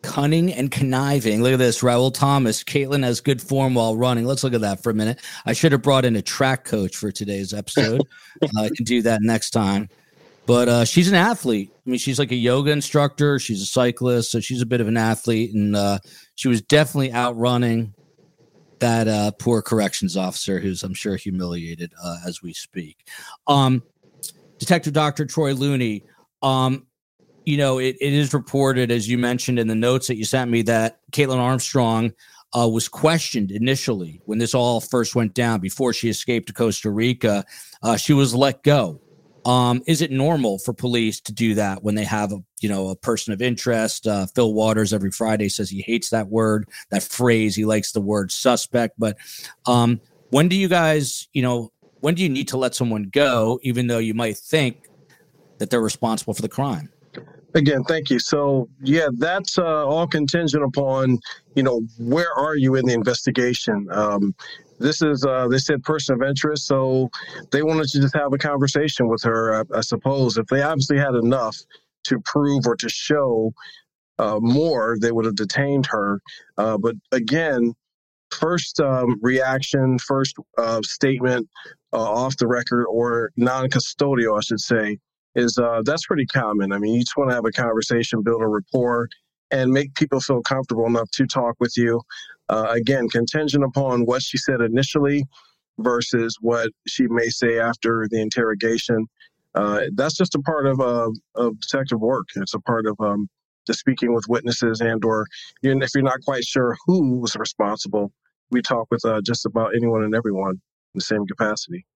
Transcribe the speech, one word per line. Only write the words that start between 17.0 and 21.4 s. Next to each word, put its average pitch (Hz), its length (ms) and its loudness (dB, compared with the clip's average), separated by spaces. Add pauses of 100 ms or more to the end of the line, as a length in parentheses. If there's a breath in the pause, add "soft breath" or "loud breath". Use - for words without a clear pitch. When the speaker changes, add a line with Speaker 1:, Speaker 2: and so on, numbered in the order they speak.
Speaker 1:
outrunning 120 840 0 (840)
that, 113 300 2
uh, 104 220 0
poor 117 300 0
corrections 98 540 -2
officer, 92 440 -4
who's, 92 240 -4
I'm 95 100 -8
sure, 98 240 -4
humiliated, 87 760 -6 (100)